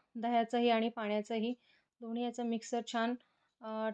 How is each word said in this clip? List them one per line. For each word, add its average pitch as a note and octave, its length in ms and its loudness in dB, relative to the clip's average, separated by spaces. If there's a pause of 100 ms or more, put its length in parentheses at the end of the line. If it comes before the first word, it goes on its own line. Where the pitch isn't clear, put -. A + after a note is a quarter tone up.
(140)
दह्याचंही A#3+ 560 2
आणि A3+ 180 4
पाण्याचंही, A3 640 -2 (460)
दोन्ही A#3 240 -4
याचं A#3+ 220 -4
मिक्सर A#3 340 -2 (120)
छान, A#3 180 2 (500)
अं, A3 340 -4